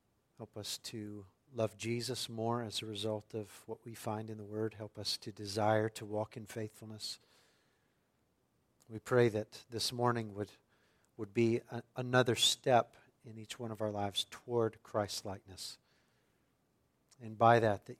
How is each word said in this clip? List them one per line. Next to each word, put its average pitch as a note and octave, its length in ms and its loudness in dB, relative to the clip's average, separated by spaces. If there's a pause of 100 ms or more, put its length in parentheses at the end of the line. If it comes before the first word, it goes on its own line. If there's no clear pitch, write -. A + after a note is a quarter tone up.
(360)
Help - 200 -16
us G#2 280 -8
to G#2 400 -10 (300)
love A2 240 -2
Jesus A#2 500 -4
more A#2 340 -2
as G#2+ 200 -6
a A2 40 -10
result G#2+ 460 -4
of G#2+ 160 -6 (180)
what A2 200 -10
we A#2 80 -14
find A2 340 -6
in A2 100 -10
the G#2+ 60 -12
Word. G#2+ 320 -4
Help G#2+ 220 -12
us - 200 -4
to - 140 -12
desire G#2+ 580 2
to - 140 -14
walk G#2+ 320 -6
in A2 100 -12
faithfulness. A2 720 -10 (1700)
We A2+ 80 -10
pray A#2+ 320 6
that G#2+ 400 -4
this - 220 -4
morning A#2+ 420 0
would, G2+ 160 -6 (680)
would G2+ 160 -8
be A#2 280 4 (100)
a, A#2 120 -8 (140)
another B2 380 4
step - 600 4 (280)
in A2+ 140 -18
each G#2+ 200 -14
one A#2 120 -8
of G#2+ 100 -10
our G#2+ 100 0
lives G2+ 400 -2
toward A#2 520 0
Christ-likeness. - 960 -6 (1400)
And A2 160 -12
by A#2 220 10
that, G#2+ 280 2
that B2 140 -16